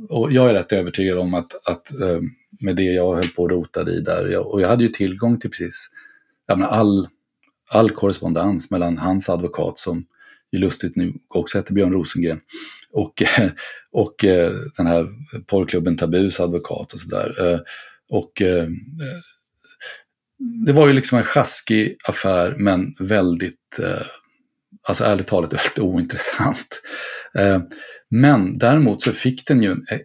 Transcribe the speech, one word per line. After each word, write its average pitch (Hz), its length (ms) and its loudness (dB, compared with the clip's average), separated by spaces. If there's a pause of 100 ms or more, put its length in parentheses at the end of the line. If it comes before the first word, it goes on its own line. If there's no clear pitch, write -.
och 120 220 0
jag 127 180 6
är 117 40 4
rätt 92 180 -2
övertygad 92 460 0
om 90 160 -2
att, - 340 -6
att, - 340 -6
eh, 90 180 0 (400)
med 95 160 -2
det 95 80 0
jag 90 320 2
höll 87 120 0
på 87 160 -4
och 87 60 0
rotade 87 420 -2
i 85 100 -2
där, 87 260 -2
jag, 92 260 -4
och 101 80 0
jag 90 60 4
hade 120 160 4
ju 117 60 4
tillgång 104 500 -2
till - 100 -8
precis, - 400 -8 (580)
jag 92 120 2
menar, 95 120 0
all, 101 360 4 (600)
all 92 220 6
korrespondens 92 800 0
mellan 87 260 0
hans 92 320 -2
advokat, - 480 -4
som 87 280 -6 (460)
ju 92 80 -2
lustigt - 360 -2
nu 87 180 0 (140)
också - 300 -2
heter 98 160 -4
Björn 95 200 2
Rosengren, 85 460 -2 (520)
och, - 320 -2 (320)
<laughs> - 360 -16
och, - 340 0
eh, 90 260 4 (260)
den 85 100 0
här 85 200 2 (400)
porrklubben 90 500 0
Tabus 90 420 0
advokat 87 540 -4
och - 60 -10
sådär. - 400 -6
Eh, 87 200 0 (500)
och, - 320 -4
eh, 90 260 0 (2000)
det 143 80 4
var 147 140 8
ju 139 60 6
liksom 131 240 2
en 113 60 2
sjaskig 110 760 0 (100)
affär, 90 500 0
men 95 420 0
väldigt, 92 840 -2
eh, - 220 -4 (840)
alltså 92 160 0
ärligt 101 240 0
talat 85 260 0
<laughs> - 0 -
väldigt - 260 -2
ointressant. - 1040 -2 (560)
Eh, 98 220 4 (500)
men 117 480 4
däremot 123 460 4
så 120 80 0
fick - 360 -4
den 127 160 4
ju 98 80 2
en 85 200 -6
e-, 117 140 -6